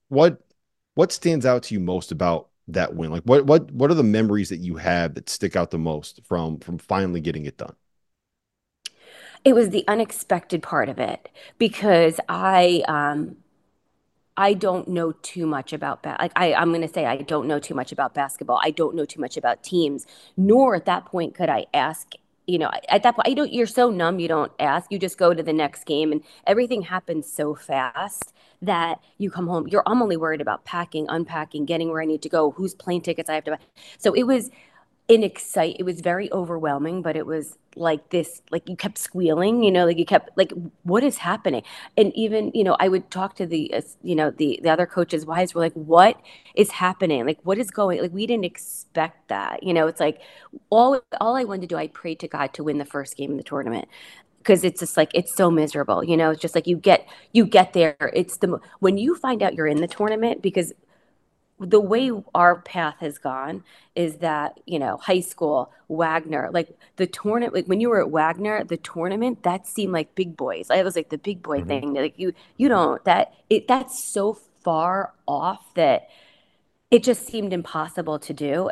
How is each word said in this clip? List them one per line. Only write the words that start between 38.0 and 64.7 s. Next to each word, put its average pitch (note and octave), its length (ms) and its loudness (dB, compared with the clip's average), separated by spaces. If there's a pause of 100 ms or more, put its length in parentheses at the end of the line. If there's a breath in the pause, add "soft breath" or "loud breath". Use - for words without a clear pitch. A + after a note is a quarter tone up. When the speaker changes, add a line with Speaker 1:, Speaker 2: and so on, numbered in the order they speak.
Speaker 2:
this, - 300 -4 (100)
like, E3+ 180 -6
you F#3 60 -8
kept - 220 -8
squealing, F3+ 640 0
you G3+ 80 -6
know, F3+ 140 2
like, E3+ 120 0
you E3+ 80 -2
kept, - 320 0
like, F#3+ 160 0 (300)
"What G3 200 2
is C#4 140 0
happening?" E3+ 460 -4 (340 loud breath)
And G#3 180 4
even, A3 380 -2
you A3+ 100 2
know, F#3 160 4
I F#3 80 4
would F#3 240 0
talk F#3+ 260 -6
to F#3+ 100 -4
the, D#3+ 260 -4
uh, - 80 -2 (220)
you F3 120 -2
know, D3+ 160 2
the, C#3+ 320 -2
the E3 60 4
other E3 160 4
coaches' E3+ 400 -4
wives E3+ 280 -2
were E3+ 80 -4
like, E3 120 0
"What E3+ 480 6 (340 loud breath)
is G#3 160 4
happening? F3 540 0
Like, D3+ 180 -2
what F#3+ 140 0
is A3+ 140 -4
going, F#3+ 300 0
like, E3+ 120 -4
we G3+ 140 -6
didn't A3+ 180 -2
expect - 800 -8
that." - 360 -6
You F3+ 100 -2
know, D#3+ 140 4
it's E3 120 -6
like, D#3 220 0 (480 loud breath)
all, B3+ 320 6 (180)
all A3+ 160 0
I C4 80 -2
wanted G3 180 -6
to F3+ 60 -10
do, E3+ 100 -4
I D#3 100 -4
prayed D#3+ 340 -10
to E3+ 80 -10
God C#3+ 240 -6
to D3+ 100 -10
win D3 140 -2
the C#3+ 80 -4
first C#3 320 -10
game C#3 140 -6
of C#3+ 60 -4
the - 60 -10
tournament. B2+ 440 -6 (560 loud breath)
'Cause F#3 200 4
it's F3+ 180 0
just - 160 -4
like, D#3 160 2
it's - 220 -2
so F3+ 160 4
miserable, D3 520 0
you E3 140 2
know, D#3+ 140 4
it's D#3 100 -4
just E3+ 140 -4
like, E3+ 120 0
you F3 100 2
get, F3 300 4 (260 loud breath)
you A3 120 8
get - 280 6
there. D#3+ 240 4 (160)
It's - 240 -2
the G3 100 0
mo-, F3 140 -2 (180 loud breath)
when G3 180 2
you C4 180 0
find B3 280 -2
out F#3 120 0
you're D#3 120 -2
in D3 140 0
the E3+ 60 -2
tournament, A3 540 -2
because F#3 320 -2 (840)
the G3 200 6
way A3+ 320 0 (240)
our F3 260 6
path E3 380 -4
has D3 180 -8
gone C#3 460 -8 (320 soft breath)
is D#3+ 220 -2
that, D3+ 480 -4
you E3+ 140 -4